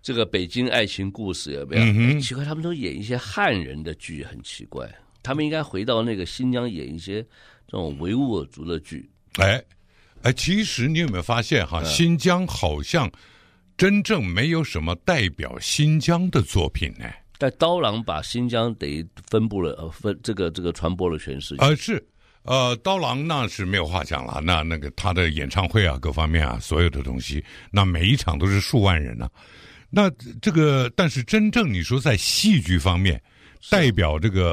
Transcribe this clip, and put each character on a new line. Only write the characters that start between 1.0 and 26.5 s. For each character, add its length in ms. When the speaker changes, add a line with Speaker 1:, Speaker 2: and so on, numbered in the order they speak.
Speaker 1:
故 240
事》 200
有 120
没 120
有？ 60
Speaker 2:
嗯 120
哼。 220
Speaker 1:
哎， 20
奇 160
怪， 100
他 80
们 80
都 120
演 220
一 60
些 160
汉 400
人 240
的 140
剧， 280
很 200
奇 220
怪。 220
他 100
们 100
应 60
该 140
回 200
到 200
那 120
个 100
新 260
疆 180
演 240
一 60
些 240
这 60
种 260
维 160
吾 200
尔 140
族 160
的 180
剧。 280
Speaker 2:
哎， 220
哎， 120
其 300
实 240
你 120
有 80
没 100
有 60
发 180
现 240
哈， 160
Speaker 1:
嗯。 40
Speaker 2:
新 320
疆 280
好 380
像 260
真 260
正 200
没 260
有 120
什 220
么 140
代 320
表 300
新 400
疆 300
的 120
作 280
品 300
呢？ 100
Speaker 1:
但 180
刀 220
郎 240
把 180
新 260
疆 280
等 120
于 160
分 220
布 100
了， 200
呃， 100
分-， 320
这 140
个， 160
这 100
个 100
传 240
播 140
了 80
全 240
世 160
界。 80
Speaker 2:
呃， 100
是， 300
呃， 400
刀 160
郎 280
那 200
是 180
没 120
有 100
话 160
讲 200
了， 200
那， 180
那 160
个 140
他 200
的 200
演 180
唱 180
会 200
啊， 120
各 140
方 160
面 180
啊， 140